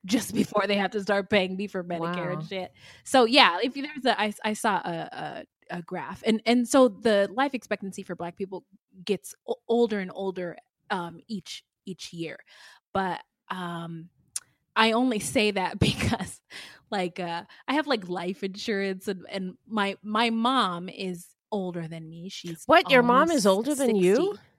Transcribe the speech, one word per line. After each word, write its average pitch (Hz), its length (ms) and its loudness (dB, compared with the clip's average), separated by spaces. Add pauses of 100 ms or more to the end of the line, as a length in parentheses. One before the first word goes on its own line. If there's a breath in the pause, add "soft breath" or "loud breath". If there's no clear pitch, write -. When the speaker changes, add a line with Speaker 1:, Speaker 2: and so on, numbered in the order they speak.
Speaker 1:
Just 202 300 -2
before 202 320 0
they 202 120 0
have 196 140 0
to 208 100 -4
start 196 280 0
paying 190 260 2
me 202 120 -6
for 185 160 -8
Medicare 175 480 -4
and 180 100 -6
Speaker 2:
Wow. 160 80 -10
Speaker 1:
shit. 185 220 -10 (320 soft breath)
So, 254 220 6
yeah, 226 360 6
if 254 140 -2
there's 285 280 -10
a, 220 160 2
I, 208 140 -2 (100)
I 214 100 -2
saw 208 240 0
a, 160 680 -8 (240)
a, - 80 -8
a 175 60 -10
graph. 165 420 -10
And, 220 220 2
and 240 200 2
so 262 200 6
the 202 440 2
life 262 220 -2
expectancy 202 480 -6
for 185 140 -8
Black 175 200 -10
people 190 300 -10 (400)
gets - 300 -4 (120)
o-, 233 100 -4 (100)
older 226 320 2
and 185 120 -6
older, 185 460 -6 (320)
um, 170 380 -6
each, - 360 -10 (220)
each - 280 -14
year. 165 240 -8 (580 soft breath)
But, 190 260 -2 (280)
um, 170 600 -8 (680)
I 220 180 6
only 240 260 2
say 208 320 2
that 196 280 -2
<laughs> - 0 -
because, - 600 0 (480 loud breath)
like, 180 300 -2
uh, 170 240 -4 (240 soft breath)
I 262 80 0
have, 302 100 2
like, 226 240 -2
life 180 340 -4
insurance, 196 640 -4
and, 190 220 -6
and 185 240 -6 (140)
my, 196 340 -2
my 214 300 0
mom 226 580 0
is 180 380 -8 (240)
older 175 360 -4
than 160 220 -12
me. 170 200 -14
She's - 360 -12
Speaker 2:
What? 359 240 6
Your 254 140 8
mom 254 260 6
is 277 160 2
Speaker 1:
almost 208 240 4
Speaker 2:
older 294 60 2 (100)
than 226 100 4
you? 185 200 6
Speaker 1:
sixty. 392 240 0 (200)